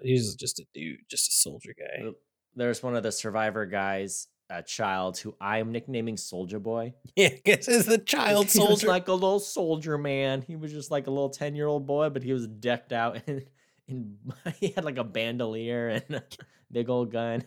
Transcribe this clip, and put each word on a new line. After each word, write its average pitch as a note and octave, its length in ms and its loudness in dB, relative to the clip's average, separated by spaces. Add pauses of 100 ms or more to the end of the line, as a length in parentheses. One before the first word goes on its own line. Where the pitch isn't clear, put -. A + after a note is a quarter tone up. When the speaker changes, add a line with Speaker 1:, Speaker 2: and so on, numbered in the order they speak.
Speaker 1:
he B2+ 100 2
was A2+ 220 2
just - 240 -6
a E2 140 -12
dude, D#2 360 -10
just - 200 0
a - 60 -8
soldier - 420 -2
guy. - 320 -8 (460)
Speaker 2:
There's A#2+ 280 0
one B2 140 -2
of G#2+ 60 0
the A2 100 0
Survivor G#2+ 520 -2
guys, G2 640 -2 (220)
a F2 140 -8
child F#2+ 560 -2
who G#2+ 200 -10
I'm A2 320 -2
nicknaming A2+ 460 -4
Soldier F#2 420 -8
Boy. A2+ 340 -4 (120)
Speaker 1:
<laughs> - 100 -20
Yeah, F#3 140 8 (160)
'cause G3+ 220 6
he's A#3+ 180 6
the A3+ 120 6
child G#3 500 4
Speaker 2:
<laughs> - 40 0
He G#3 80 8
was G#3 80 8
Speaker 1:
soldier. G#3 200 6
Speaker 2:
like F3+ 200 4
a F#3+ 60 4
little F#3+ 260 4
soldier D#3+ 580 0
man. C3+ 440 0
He D#3+ 160 -10
was D#3 160 -8
just D3 180 -10
like C#3+ 160 0
a C#3 40 -2
little C#3 180 0
ten-year-old D3 580 -2
boy, D3 220 2
but C3+ 140 -4
he B2+ 100 -2
was B2 140 -2
decked A#2 440 -2
out A#2 320 0
<laughs> - 40 -12
and, C3+ 180 -6 (420)
and A2 300 -10 (200)
<laughs> D#3+ 220 -8
he G3 100 0
had, F#3+ 140 -2
like, C#3+ 140 -4
a A#2+ 60 0
bandolier A#2 840 -2
and A#2+ 260 -4
a C3 80 -6 (480)
big A#2+ 180 -2
old B2 220 0
gun. A#2 360 -2